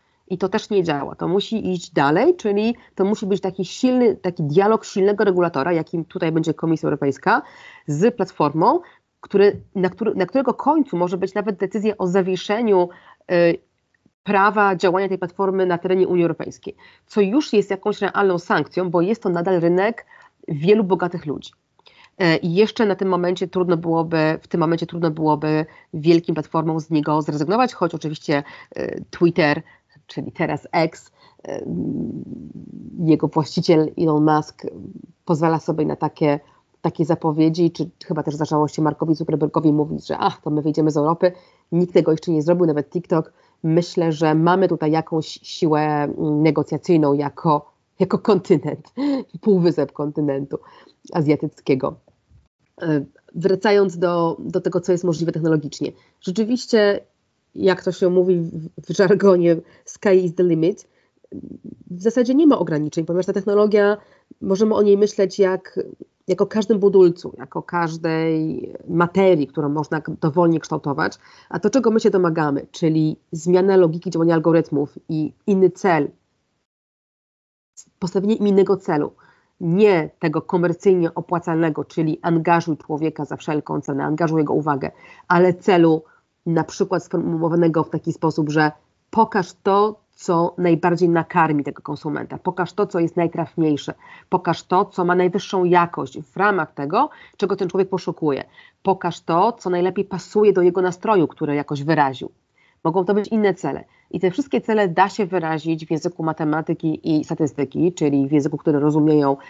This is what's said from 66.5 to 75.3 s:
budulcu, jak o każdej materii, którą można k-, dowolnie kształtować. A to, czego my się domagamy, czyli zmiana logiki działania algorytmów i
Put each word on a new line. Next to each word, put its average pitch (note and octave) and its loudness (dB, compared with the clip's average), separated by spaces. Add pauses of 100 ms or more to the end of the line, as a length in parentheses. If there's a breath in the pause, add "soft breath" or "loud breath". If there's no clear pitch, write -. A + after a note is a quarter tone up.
budulcu, F#3 4
jak - -14
o E3 -6
każdej D#3+ -2 (160)
materii, E3+ 2
którą D3+ -4
można D#3 -4
k-, D3+ -10
dowolnie E3 2
kształtować. D3+ -4 (300 soft breath)
A - -8
to, G3+ 0
czego A#3 2
my A3+ 2
się A3 2
domagamy, E3 0
czyli D#3 0 (160)
zmiana F3+ 2
logiki F3 2
działania E3+ 2
algorytmów D#3+ 0 (100)
i D#3 -4 (140)